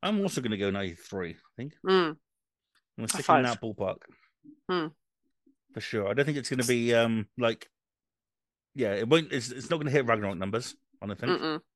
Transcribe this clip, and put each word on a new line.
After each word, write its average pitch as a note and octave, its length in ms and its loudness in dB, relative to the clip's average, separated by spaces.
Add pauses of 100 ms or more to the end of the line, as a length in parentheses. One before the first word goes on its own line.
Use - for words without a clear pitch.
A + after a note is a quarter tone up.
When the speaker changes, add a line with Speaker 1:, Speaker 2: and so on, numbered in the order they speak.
Speaker 1:
I'm G3+ 200 0
also F#3+ 200 0
gonna A2 180 -2
go G2 120 2
ninety-three, F#2+ 600 -6
I E2 40 -12 (220)
think. C#3 160 -10 (120)
Speaker 2:
Mm. F#3 260 4
Speaker 1:
I'm D#3 60 -10 (800)
gonna - 40 -10
Speaker 2:
High A2+ 60 -6
Speaker 1:
stick F#3+ 120 -4
in G3+ 60 -4
Speaker 2:
five. D3 220 6
Speaker 1:
that A#2 140 -2
ballpark. G2+ 360 -4 (720)
Speaker 2:
Hmm. F3 160 0 (880)
Speaker 1:
For A#2 60 -8
sure. G#2+ 260 -4
I G#2 80 0
don't C#3 100 2
think D3 140 -2
it's B2+ 100 -8
gonna B2+ 140 -2
be, A#2+ 320 2
um, A2+ 320 2 (100)
like, A#2 320 -2 (1080)
yeah, A#2 160 0
it G#2+ 160 -2
won't, D#3 240 4
it's, B2 180 -4
it's C3 180 -12
not E3 100 0
gonna D3 120 -2
hit C3+ 160 2
Ragnarok G#2 320 2
numbers, G2 380 -4 (260)
I G2 40 -8
don't G2+ 120 -6
think. - 140 0
Speaker 2:
Mm-mm. D#3 280 -2 (160)